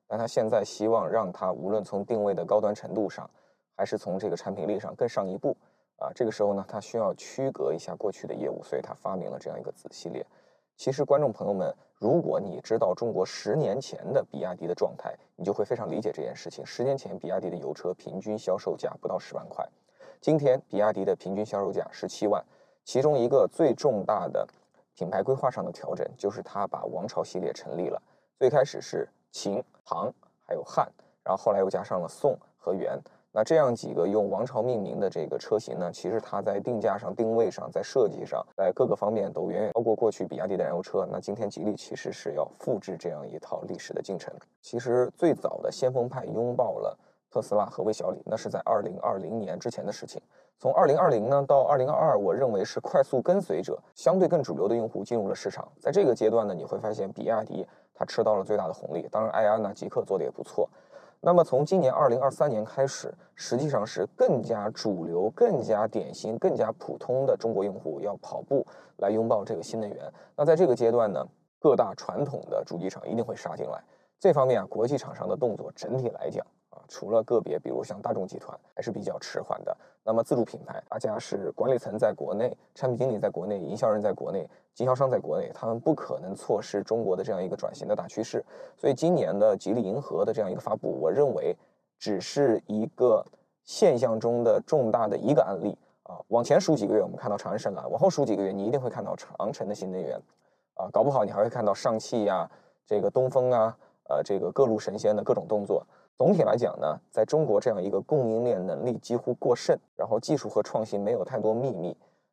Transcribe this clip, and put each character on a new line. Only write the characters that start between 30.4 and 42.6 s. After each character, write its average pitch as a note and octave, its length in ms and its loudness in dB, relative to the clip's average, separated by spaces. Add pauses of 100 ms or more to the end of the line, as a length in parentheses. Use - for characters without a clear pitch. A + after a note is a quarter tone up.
还 - 80 -6
有 - 80 -4
汉， - 300 -2 (320)
然 F#2 100 0
后 F#2+ 80 -2
后 G#2+ 120 4
来 G2 60 4
又 G2 100 4
加 F#2+ 120 -2
上 F#2+ 200 -4
了 E2 60 -4
宋 - 300 0 (200)
和 - 160 -2
元。 - 260 -4 (380)
那 G#2+ 60 2
这 D#3+ 140 4
样 C3 180 4
几 - 180 -8
个 E2+ 140 2
用 G2+ 220 2
王 G2 160 0
朝 A2+ 180 -2
命 A#2+ 180 0
名 - 160 -6
的 G2 120 0
这 D#2+ 160 -4
个 B1 120 -4
车 G#2+ 220 0
型 B1+ 180 -6
呢， F2 140 -4
其 - 180 -6
实 A2 120 0
它 G2+ 200 -6
在 G2+ 160 0
定 A#2 220 -2
价 G2+ 180 0
上、 G2+ 160 -6
定 A2+ 220 0
位 A2 160 4
上、 - 180 -8
在 - 140 -2
设 A#2+ 240 4
计 - 180 -6
上， - 160 -4 (140)
在 F#2 160 4
各 B2+ 160 2
个 G#2+ 80 2
方 G#2 160 0
面 G2 180 0
都 F2+ 220 -4
远 F2+ 120 0
远 G#2 100 -2
超 A#2 80 2
过 A#2 120 2
过 A2 160 4
去 F#2+ 160 -2
比 - 120 -8
亚 F#2 100 -2
迪 G2 80 -2
的 F2+ 80 0
燃 D2 100 -2
油 F2 80 -2
车。 F#2 300 -2
那 - 80 -4
今 G2+ 160 -6
天 G2+ 140 -4
吉 - 140 -10
利 G#2 120 -2
其 - 220 -12
实 - 160 -8
是 - 220 -8
要 D2+ 100 0 (120)
复 A#2 220 -2